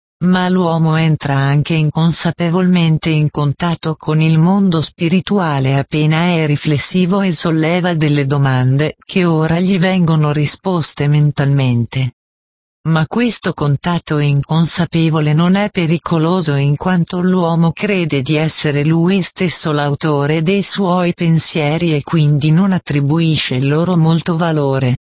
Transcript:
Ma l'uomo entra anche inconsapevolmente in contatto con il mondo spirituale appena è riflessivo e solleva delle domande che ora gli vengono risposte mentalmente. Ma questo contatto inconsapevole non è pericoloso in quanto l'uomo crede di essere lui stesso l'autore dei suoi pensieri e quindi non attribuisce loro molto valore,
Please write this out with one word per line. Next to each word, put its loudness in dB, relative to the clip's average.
Ma 2
l'uomo 2
entra 0
anche 0
inconsapevolmente 0
in 0
contatto -4
con -2
il 2
mondo 2
spirituale 0
appena 0
è 0
riflessivo 0
e 0
solleva 0
delle 0
domande 0
che -2
ora 0
gli 0
vengono 2
risposte -2
mentalmente. 0
Ma 0
questo -4
contatto -2
inconsapevole 0
non 2
è 0
pericoloso 0
in 0
quanto -2
l'uomo 2
crede -2
di 0
essere -2
lui 2
stesso -4
l'autore 0
dei 0
suoi 0
pensieri 0
e -2
quindi 0
non 2
attribuisce -2
loro 0
molto 0
valore, 0